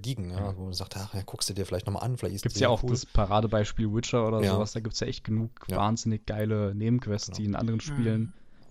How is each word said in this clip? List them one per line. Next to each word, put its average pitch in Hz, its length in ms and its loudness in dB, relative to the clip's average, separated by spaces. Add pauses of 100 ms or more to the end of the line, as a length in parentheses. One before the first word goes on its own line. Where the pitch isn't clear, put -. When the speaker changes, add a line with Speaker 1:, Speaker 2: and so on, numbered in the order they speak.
Speaker 1:
liegen, 107 260 -6
ja? 95 220 -4
Speaker 2:
Mhm. 92 60 -8
Speaker 1:
Wo 92 60 -8
man 92 100 -8
sagt, 90 240 -8
„Ach 98 160 -10
ja, 98 80 -4
guckst - 260 -6
du 98 60 -6
dir 98 100 -2
vielleicht 90 220 -4
noch 101 80 -2
mal - 60 -4
an, 120 180 -4
vielleicht 95 180 -4
ist 98 60 -6
Speaker 2:
Gibt's - 160 2
Speaker 1:
die 139 60 6
Speaker 2:
ja 123 40 8
Speaker 1:
ja 120 60 4
Speaker 2:
auch - 80 2
Speaker 1:
cool.“ 127 80 0
Speaker 2:
das 120 160 0
Paradebeispiel 107 880 4
Witcher 113 340 2
oder 110 140 2
Speaker 1:
Ja. 95 140 4
Speaker 2:
sowas, 104 160 0
da 120 80 -4
gibt's 110 200 -4
ja 113 60 0
echt - 180 -6
genug 110 260 0 (180)
Speaker 1:
Ja. 92 100 0
Speaker 2:
wahnsinnig 110 480 0
geile 107 480 0
Nebenquests, 107 540 0
Speaker 1:
Genau. - 100 -8
Speaker 2:
die 107 80 -2
in 101 100 2
anderen 113 220 0
Speaker 3:
Mhm. - 20 -2
Speaker 2:
Spielen 113 520 0 (380)